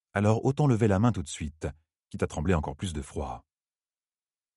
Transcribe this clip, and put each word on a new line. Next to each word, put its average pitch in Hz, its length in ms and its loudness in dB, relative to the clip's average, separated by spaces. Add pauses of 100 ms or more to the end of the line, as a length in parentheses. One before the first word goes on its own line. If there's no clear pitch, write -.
(140)
Alors 104 300 4
autant 143 240 2
lever 117 200 4
la 95 120 4
main 117 120 4
tout 92 120 -4
de 78 40 -12
suite, - 400 -8 (420)
quitte - 140 -8
à 87 40 2
trembler 80 260 -2
encore 76 220 -2
plus 90 180 -8
de 76 80 -8
froid. - 440 -10 (1120)